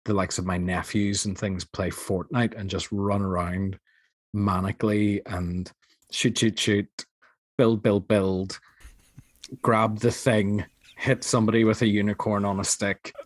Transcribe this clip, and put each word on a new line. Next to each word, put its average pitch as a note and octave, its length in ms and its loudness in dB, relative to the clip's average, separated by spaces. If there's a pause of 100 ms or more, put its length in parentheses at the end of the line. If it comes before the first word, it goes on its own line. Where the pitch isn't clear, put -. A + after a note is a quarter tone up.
the G#2+ 100 0
likes F#2 240 0
of F2+ 80 -4
my F2+ 100 -2
nephews F#2+ 680 -2
and G2 120 -4
things F#2+ 280 -4
play F#2 260 -4
Fortnite G#2+ 680 -2
and G2 140 -8
just F#2 220 -6
run G2+ 300 0
around F#2 560 -2 (580)
manically G2+ 880 0
and F2+ 440 -6 (420)
shoot, - 260 0
shoot, A2 200 2
shoot, G2+ 300 0 (680)
build, A2+ 240 4
build, G2+ 240 2
build, F#2+ 520 0 (1040)
grab A2 360 2
the A#2 120 2
thing, G#2 540 2 (320)
hit - 280 0
somebody A2+ 400 4
with A2 180 4
a A#2+ 40 4
unicorn G#2 580 0
on G2 160 -2
a G2+ 40 -4
stick, - 480 -4 (120)